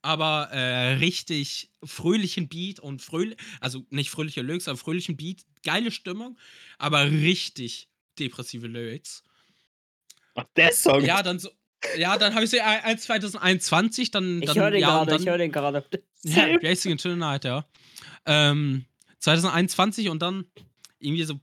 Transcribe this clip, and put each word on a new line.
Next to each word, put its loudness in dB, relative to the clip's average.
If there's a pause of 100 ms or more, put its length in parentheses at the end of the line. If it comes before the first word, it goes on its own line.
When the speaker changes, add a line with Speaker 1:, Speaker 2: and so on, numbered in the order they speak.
Speaker 1:
aber, -2
äh, 0
richtig -2 (140)
fröhlichen -2
Beat -10
und -12
fröh-, -6 (240)
also -8
nicht -4
fröhliche -8
Lyrics, -6
aber -6
fröhlichen -6
Beat, -12 (180)
geile -2
Stimmung, -12 (380)
aber 2
richtig 0 (280)
depressive -10
Lyrics. -12 (1120)
Speaker 2:
Ach, -8 (100)
der 6
Song. 6
Speaker 1:
Ja, 2
dann -4
so, -12 (480)
ja, 2
dann 2
hab 2
ich 0
so, 4
äh, 4 (320)
äh, 2
zweitausendeinundzwanzig, 0
dann, -2
Speaker 3:
Ich -2
Speaker 1:
dann, 2
Speaker 3:
hör 4
den 4
Speaker 1:
ja, 6
und 2
Speaker 3:
gerade, 2
ich 4
Speaker 1:
dann 2
Speaker 3:
hör 2
den 0
gerade. -2 (380)
Speaker 1:
Ja, -4
Speaker 2:
Same. 6
Speaker 1:
Racing 0
Into -4
the -2
Night, -2
ja. -4 (600)
Ähm, 4 (340)
zweitausendeinundzwanzig 2
und -2
dann -4 (540)
irgendwie -2
so -6